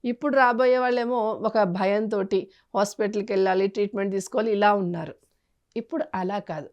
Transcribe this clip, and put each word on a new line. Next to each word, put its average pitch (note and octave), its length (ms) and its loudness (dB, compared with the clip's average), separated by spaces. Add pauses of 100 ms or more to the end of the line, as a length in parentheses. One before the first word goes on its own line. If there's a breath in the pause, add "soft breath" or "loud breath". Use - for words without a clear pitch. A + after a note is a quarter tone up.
ఇప్పుడు C4 320 -2
రాబోయే B3+ 420 4
వాళ్ళేమో A#3+ 540 0
ఒక A3 300 0
భయంతోటి G3 880 0 (260 soft breath)
హాస్పిటల్కి G#3 560 -2
వెళ్ళాలి, F#3+ 360 2
ట్రీట్మెంట్ G3 440 -2
తీసుకోవాలి, G#3+ 400 -2
ఇలా G#3 220 4
ఉన్నారు. F3 400 -4 (640)
ఇప్పుడు A#3+ 280 -6 (100)
అలా F#3+ 240 -4
కాదు. D#3+ 340 -10